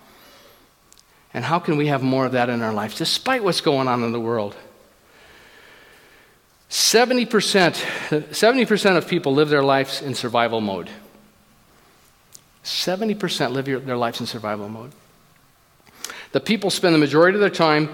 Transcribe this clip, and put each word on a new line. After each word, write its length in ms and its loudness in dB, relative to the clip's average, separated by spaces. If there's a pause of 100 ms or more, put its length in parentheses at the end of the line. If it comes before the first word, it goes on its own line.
(1300)
And 100 -6
how 140 0
can 200 -2
we 80 0
have 160 0
more 240 2
of 60 -2
that 180 0
in 100 -2
our 140 -2
lives, 200 -4
despite 480 -2
what's 200 0
going 260 2
on 160 0
in 80 -2
the 80 -4
world? 340 -4 (2250)
Seventy 560 2
percent, 600 2 (460)
seventy 360 4
percent 320 2
of 100 -2
people 240 0
live 160 4
their 140 4
lives 400 0
in 120 -6
survival 460 0
mode. 300 -4 (1700)
Seventy 520 -4
percent 400 -4
live 120 -4
your, 140 -2
their 160 -6
lives 240 -2
in 60 -6
survival 420 -8
mode. 240 -14 (1400)
The 80 0
people 300 -2
spend 240 2
the 40 6
majority 380 4
of 40 0
their 100 4
time 440 2